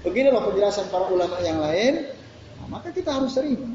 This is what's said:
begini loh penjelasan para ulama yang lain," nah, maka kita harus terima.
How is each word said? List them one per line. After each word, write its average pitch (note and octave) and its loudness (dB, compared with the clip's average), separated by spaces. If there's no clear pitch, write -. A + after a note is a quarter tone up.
begini B3 4
loh G#3+ 2
penjelasan G3 0
para F#3 0
ulama F3+ 0
yang D#3+ 0
lain," A#3+ 2
nah, - -14
maka - -10
kita E4 -2
harus C4+ 0
terima. C4+ 0